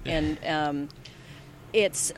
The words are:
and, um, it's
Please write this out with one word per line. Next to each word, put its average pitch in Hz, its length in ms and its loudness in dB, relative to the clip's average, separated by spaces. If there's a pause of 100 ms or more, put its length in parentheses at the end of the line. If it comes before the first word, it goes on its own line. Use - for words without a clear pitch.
and, 156 400 2
um, 147 440 2 (840)
it's 208 460 4